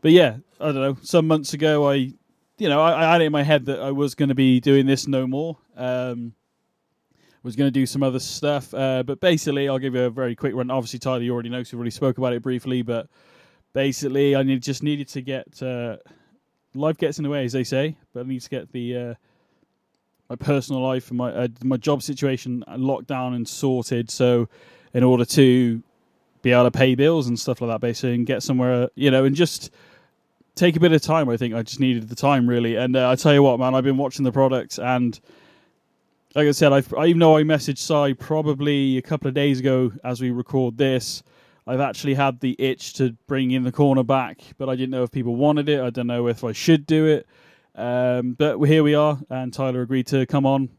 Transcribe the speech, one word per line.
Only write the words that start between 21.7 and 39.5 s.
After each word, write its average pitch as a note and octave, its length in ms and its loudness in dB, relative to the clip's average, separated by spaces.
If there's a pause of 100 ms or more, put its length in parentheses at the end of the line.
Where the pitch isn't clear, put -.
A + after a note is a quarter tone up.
job C#3 260 -2
situation C3 640 -4 (120)
locked C3 300 -4
down B2+ 280 -6
and A#2 120 -6
sorted. B2 640 -4
So, B2 380 2 (460)
in B2+ 100 2
order B2+ 220 6
to B2 560 4 (600)
be B2 100 2
able B2 120 8
to A#2+ 60 6
pay C3 240 4
bills C#3+ 340 2
and A#2 100 -2
stuff - 220 -4
like A#2 100 -4
that, A2+ 100 -4
basically, A#2+ 340 -2
and A#2+ 120 -2
get B2+ 160 -4
somewhere, B2+ 520 0
you C3+ 160 2
know, C3 140 4
and C3+ 120 2
just - 340 -2 (840)
take F3 220 2
a D#3+ 40 2
bit E3+ 120 6
of D3+ 80 6
time. D#3 280 0
I A#2 80 -2
think A2+ 180 -4
I A2+ 80 -4
just - 180 -10
needed A#2+ 280 0
the A#2+ 60 -12
time, C3+ 340 2
really. A#2 280 0
And, B2+ 200 0
uh, B2+ 140 4
I B2+ 60 4
tell D3+ 160 4
you C#3+ 100 8
what, B2+ 160 4
man, B2+ 160 0
I've C3 100 0
been C3+ 120 2
watching C#3 280 -4
the B2 80 0
product, C3 460 0
and B2 400 -2 (1160)
like D3 140 4
I - 40 4
said, C#3 200 4
I've, C#3 220 2
I, D3+ 120 2
even E3+ 140 4
though D#3+ 160 8
I D#3 60 4
messaged D3+ 360 0
Si C#3+ 360 0
probably C#3+ 840 0
a B2+ 40 -4
couple D3 260 -4
of C3 60 -6
days C#3+ 260 0